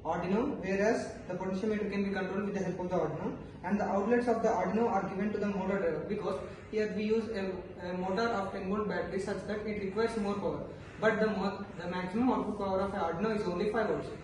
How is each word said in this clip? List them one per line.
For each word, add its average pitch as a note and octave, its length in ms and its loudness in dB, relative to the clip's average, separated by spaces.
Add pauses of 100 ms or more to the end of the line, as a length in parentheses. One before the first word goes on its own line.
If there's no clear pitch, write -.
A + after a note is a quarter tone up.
Arduino, F3+ 560 0
whereas G3 520 2 (160)
the F3+ 60 -2
potentiometer G3 560 0
can G3+ 120 0
be G3 80 0
controlled F#3+ 360 -2
with - 80 -2
the F#3+ 100 0
help F3 160 -2
of F3+ 100 -4
the F3+ 60 2
Arduino, D#3+ 400 0 (280)
and G3+ 140 2
the G3 60 2
outlets A3 440 4
of A3 140 4
the A3 60 4
Arduino G#3+ 400 4
are G3 200 2
given G3 240 -2
to G3+ 60 -2
the G3+ 80 0
motor F#3+ 320 0
driver, D#3 300 0
because F#3 320 -2 (300)
here G#3+ 260 0
we G#3+ 80 0
use A3 260 4
a, G3 220 -2 (360)
a F3 60 -4
motor F#3+ 340 2
of G3 240 0
ten F#3 160 -4
volt G#3 200 0
battery F3+ 320 -2
such G3 280 -2
that G#3+ 180 -4
it G3+ 160 -2
requires G#3+ 360 0
more G3+ 160 0
power, E3+ 260 -2 (400)
but G#3+ 180 4
the A3 80 6
mo-, G3 380 0 (160)
the F3 100 -4
maximum F3+ 400 2
output G3+ 280 0
power G3 240 0
of G3 120 -2
an F#3 60 -2
Arduino G3+ 400 0
is G3 80 -2
only F3 240 0
five A3 160 2
volts. - 200 -2 (160)